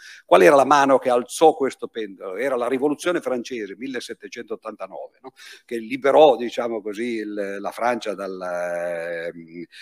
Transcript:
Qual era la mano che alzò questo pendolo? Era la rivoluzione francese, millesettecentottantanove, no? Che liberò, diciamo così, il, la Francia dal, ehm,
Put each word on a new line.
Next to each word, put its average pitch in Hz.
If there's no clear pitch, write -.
Qual 180
era 160
la 135
mano 139
che 127
alzò 123
questo 131
pendolo? 98
Era 131
la 120
rivoluzione 147
francese, 117
millesettecentottantanove, 107
no? 131
Che 120
liberò, 135
diciamo 117
così, 110
il, 104
la 101
Francia 110
dal, 95
ehm, 85